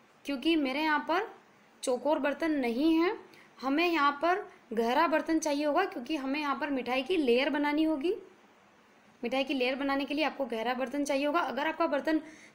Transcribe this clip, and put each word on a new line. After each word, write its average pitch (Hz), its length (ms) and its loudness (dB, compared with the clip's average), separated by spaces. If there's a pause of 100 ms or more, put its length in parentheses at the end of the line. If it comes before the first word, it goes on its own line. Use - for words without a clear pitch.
(260)
क्योंकि 285 300 0
मेरे 277 260 0
यहाँ 302 180 2
पर 339 280 -2 (560)
चौकोर 277 360 0
बर्तन 285 320 -2
नहीं 269 420 2
है। 339 180 2 (500)
हमें 277 240 2
यहाँ 302 280 4
पर 339 300 0 (300)
गहरा 240 340 4
बर्तन 311 320 2
चाहिए 294 260 0
होगा, 302 200 2
क्योंकि 311 300 -6
हमें 269 240 -4
यहाँ 285 160 -2
पर 294 140 -4
मिठाई 262 340 -2
की 359 140 0
लेयर 262 320 4
बनानी 294 340 0
होगी। 311 300 0 (1080)
मिठाई 262 220 0
की 285 100 -2
लेयर 262 220 0
बनाने 277 300 0
के 285 80 -4
लिए 294 120 2
आपको 269 200 -2
गहरा 226 300 -2
बर्तन 262 280 -2
चाहिए 277 220 0
होगा। 294 160 0
अगर 277 260 -2
आपका 320 200 0
बर्तन 294 340 0 (340)